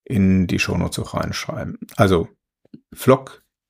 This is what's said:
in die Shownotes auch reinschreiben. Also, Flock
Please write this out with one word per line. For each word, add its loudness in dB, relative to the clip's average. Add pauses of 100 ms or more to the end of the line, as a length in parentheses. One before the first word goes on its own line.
in 2
die -2
Shownotes -2
auch -8
reinschreiben. -6 (160)
Also, 4 (640)
Flock 0 (260)